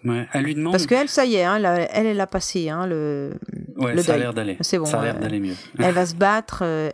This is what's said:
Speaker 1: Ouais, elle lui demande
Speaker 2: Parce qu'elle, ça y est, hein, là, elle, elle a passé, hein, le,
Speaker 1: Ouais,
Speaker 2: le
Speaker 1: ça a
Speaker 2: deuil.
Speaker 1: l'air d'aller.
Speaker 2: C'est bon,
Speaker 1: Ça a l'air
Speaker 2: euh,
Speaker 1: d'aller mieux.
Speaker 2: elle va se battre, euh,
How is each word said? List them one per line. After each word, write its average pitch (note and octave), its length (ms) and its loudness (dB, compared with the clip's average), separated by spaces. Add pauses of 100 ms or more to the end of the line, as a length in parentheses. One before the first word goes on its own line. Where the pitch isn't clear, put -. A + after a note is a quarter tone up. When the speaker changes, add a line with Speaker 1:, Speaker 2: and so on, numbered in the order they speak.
Speaker 1:
Ouais, A#2+ 280 -2
elle C#3 120 0
lui D3+ 100 -2
demande D#3+ 180 -2
Speaker 2:
Parce F#3 140 4
qu'elle, C4 220 2
ça C4+ 180 2
y A#3 100 2
est, F3+ 80 4
hein, F#3+ 140 2
là, F3 340 2
elle, A3 140 2
elle G#3 140 0
a F#3+ 60 0
passé, F3+ 440 -2
hein, E3+ 160 -4
le, D3 480 -4 (420)
Speaker 1:
Ouais, B2+ 180 0
Speaker 2:
le F3 80 4
Speaker 1:
ça E3 100 4
a - 20 4
Speaker 2:
deuil. - 80 2
Speaker 1:
l'air A#2+ 120 -2
d'aller. G#2 260 -2
Speaker 2:
C'est F3 180 0
bon, D#3+ 80 0
Speaker 1:
Ça A#2 140 0
a B2 40 0
l'air A#2 120 -2
Speaker 2:
euh, - 40 -6
Speaker 1:
d'aller G#2+ 200 -2
mieux. F#2+ 140 -2 (240)
Speaker 2:
elle F3+ 160 4
va F3+ 120 2
se E3 80 -4
battre, G3+ 480 0
euh, D#3 320 0